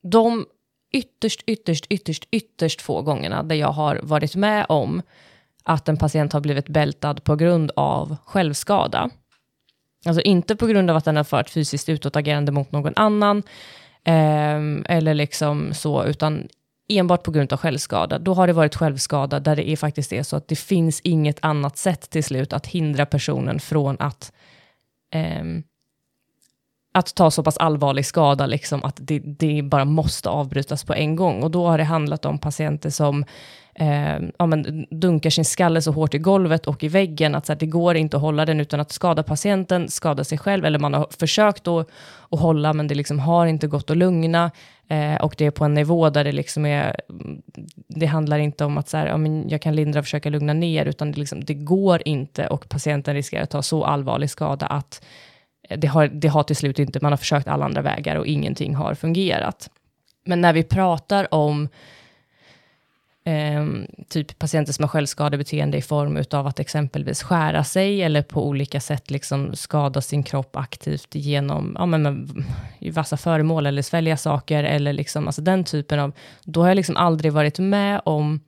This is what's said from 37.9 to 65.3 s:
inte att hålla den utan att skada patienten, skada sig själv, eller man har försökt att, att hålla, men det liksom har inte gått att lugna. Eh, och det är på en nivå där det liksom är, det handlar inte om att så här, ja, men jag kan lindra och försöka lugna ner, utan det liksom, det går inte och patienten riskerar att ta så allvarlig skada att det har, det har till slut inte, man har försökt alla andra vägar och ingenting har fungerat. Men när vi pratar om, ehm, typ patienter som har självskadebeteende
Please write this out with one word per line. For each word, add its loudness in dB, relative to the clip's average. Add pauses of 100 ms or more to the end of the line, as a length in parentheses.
inte 0
att 2
hålla 2
den 2
utan -2
att -6
skada 0
patienten, 0
skada -2
sig -4
själv, 0
eller 2
man 0
har 0 (120)
försökt 2
att, 0 (420)
att 0
hålla, 4
men -2
det -2
liksom -2
har 4
inte 0
gått -4
att 4
lugna. 2 (380)
Eh, 0
och 0
det 4
är 4
på -2
en 4
nivå 4
där 2
det 0
liksom -2
är, -2 (880)
det -2
handlar 2
inte -2
om -2
att -6
så -4
här, 0
ja, -2
men 0
jag -4
kan 0
lindra 0
och -8
försöka -4
lugna 0
ner, 0
utan -4
det -6
liksom, -8
det -4
går 2
inte -4
och -6
patienten -2
riskerar -4
att -6
ta -4
så -2
allvarlig -2
skada -4
att -6 (720)
det 0
har, 4
det 0
har 4
till 0
slut -2
inte, -2
man 2
har 2
försökt -2
alla -2
andra -2
vägar -4
och -2
ingenting -2
har -2
fungerat. -2 (540)
Men 0
när 6
vi 2
pratar 0
om, 0 (1600)
ehm, -2 (220)
typ -6
patienter -2
som -2
har 0
självskadebeteende -2